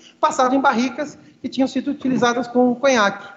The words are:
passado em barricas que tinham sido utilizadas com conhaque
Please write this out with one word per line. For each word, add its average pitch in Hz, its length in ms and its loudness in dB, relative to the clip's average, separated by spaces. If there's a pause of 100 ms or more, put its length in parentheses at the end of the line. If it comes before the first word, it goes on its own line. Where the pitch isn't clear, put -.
(200)
passado 269 340 0
em 269 60 2
barricas 262 580 -2 (220)
que 254 80 -10
tinham 262 180 0
sido 262 240 -4
utilizadas 247 560 -2
com 247 280 2
conhaque 240 520 2 (100)